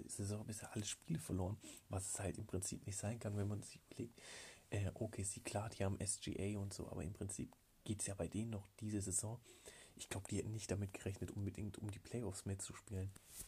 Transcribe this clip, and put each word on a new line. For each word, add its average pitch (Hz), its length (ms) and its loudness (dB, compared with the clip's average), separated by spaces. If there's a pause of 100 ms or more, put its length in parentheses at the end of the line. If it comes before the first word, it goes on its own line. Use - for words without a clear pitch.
Saison 104 380 0
bisher - 280 -6
alle 104 120 2
Spiele - 340 0
verloren, 92 380 4 (320)
was 95 180 2
es - 120 0
halt 92 180 2
im 104 100 -4
Prinzip - 380 0
nicht 98 120 0
sein 113 220 0
kann, 104 160 0
wenn 101 120 4
man 104 140 2
sich - 180 -10 (100)
überlegt, - 300 -4 (500)
äh, 101 240 4
O 113 140 0
K 101 160 -2
C, - 180 0
klar, 110 280 0
die - 140 0
haben 98 160 4
S - 220 2
G 101 340 2
A 101 40 2
und 98 140 0
so, - 160 -4
aber 85 140 -2
im 90 100 0
Prinzip - 400 -2 (300)
geht's 107 220 0
ja 98 80 0
bei 87 140 2
denen 113 240 2
noch 101 180 -2 (100)
diese 107 220 2
Saison. 104 400 0 (560)
Ich - 100 -8
glaub, - 200 -2
die 104 100 4
hätten 104 140 2
nicht 110 200 -2
damit 98 220 2
gerechnet, - 380 0
unbedingt 101 460 0
um 104 140 0
die 98 80 -4
Playoffs 110 460 -2
mitzuspielen. 98 640 0 (360)